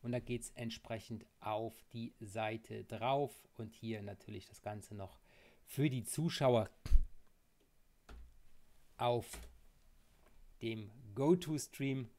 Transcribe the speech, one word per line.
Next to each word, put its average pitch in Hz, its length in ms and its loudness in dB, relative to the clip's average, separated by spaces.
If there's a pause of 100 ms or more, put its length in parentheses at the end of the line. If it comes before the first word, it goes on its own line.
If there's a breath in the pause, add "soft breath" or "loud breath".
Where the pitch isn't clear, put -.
und 120 100 -4
da 123 80 -2
geht's 120 300 -6
entsprechend 113 720 -8 (160)
auf 107 540 -6
die 117 260 -8
Seite 110 640 -6
drauf 127 680 -2
und 110 180 -10
hier 110 300 -6
natürlich 101 440 -12
das - 140 -20
Ganze 104 340 -10
noch 98 240 -12 (460 loud breath)
für 143 240 2
die 127 160 -2
Zuschauer 131 640 4 (2250)
auf 120 420 0 (1200)
dem 110 300 -6 (240)
Go-To-Stream 139 1040 0